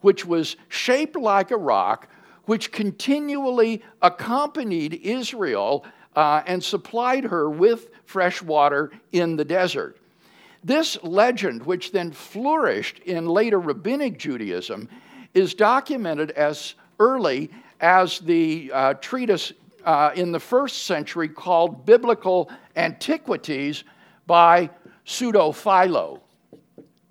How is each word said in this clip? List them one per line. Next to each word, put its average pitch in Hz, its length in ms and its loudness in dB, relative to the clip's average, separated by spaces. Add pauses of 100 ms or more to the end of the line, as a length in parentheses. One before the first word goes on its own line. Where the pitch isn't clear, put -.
which 190 240 4
was 165 320 -2 (100)
shaped 294 480 -2
like 202 360 0
a 233 60 0
rock, 107 520 0 (340)
which - 300 -4
continually 254 1080 -2 (200)
accompanied 220 960 0
Israel, 170 880 -4 (320)
uh, 151 280 2
and 180 160 -4
supplied 240 600 -4
her 175 260 -2
with 196 400 2 (140)
fresh 185 380 -2
water 147 500 2 (220)
in 170 240 0
the 151 80 -2
desert. 151 520 -2 (640)
This 277 420 -2
legend, 180 600 0
which 180 280 -6
then 175 180 -4
flourished 214 880 -4
in 170 280 -6
later 202 340 0
rabbinic 190 580 -4
Judaism, 110 720 -8 (440)
is 185 200 2
documented 214 800 0
as 147 420 -4 (260)
early 185 520 2 (280)
as 180 400 4
the, 160 540 0
uh, 135 220 2
treatise, 226 580 -4 (320)
uh, 151 300 4
in 175 160 -2
the 165 80 -4
first 254 460 -2
century 160 420 -4
called 170 580 -2
Biblical 208 640 4 (260)
Antiquities 160 1080 -4 (420)
by 170 440 6 (360)
Pseudo 202 460 2
Philo. 160 720 0 (880)